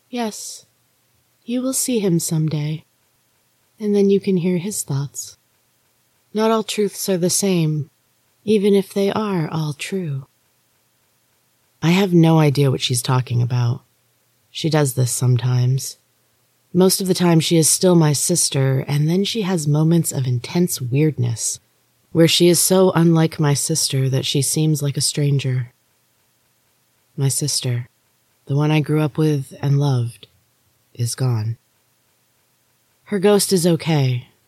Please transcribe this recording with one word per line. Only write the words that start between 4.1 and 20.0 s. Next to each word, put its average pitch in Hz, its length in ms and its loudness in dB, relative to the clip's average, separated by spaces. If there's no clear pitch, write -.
you 196 80 4
can 190 200 0
hear 180 200 0
his 202 240 -6
thoughts. - 560 -8
Not 220 180 0
all 220 140 0
truths - 440 -4
are 190 80 2
the 170 140 0
same, 160 580 0
even 202 300 2
if 196 180 0
they 196 200 0
are 196 360 -2
all 156 260 -6
true. 151 520 -8
I 160 100 2
have 185 220 2
no 160 280 6
idea 139 320 2
what - 80 -2
she's 123 200 -4
talking 123 400 -2
about. 120 420 -2
She - 180 -6
does 147 260 0
this 127 180 -2
sometimes. 127 840 0
Most 185 280 2
of 190 60 -6
the 180 80 0
time 170 240 4
she 170 180 0
is 160 120 2
still 180 260 2
my 156 180 4
sister, 135 760 -2
and 147 200 -2
then 180 140 0
she 214 200 -4
has 175 260 -2
moments 160 420 2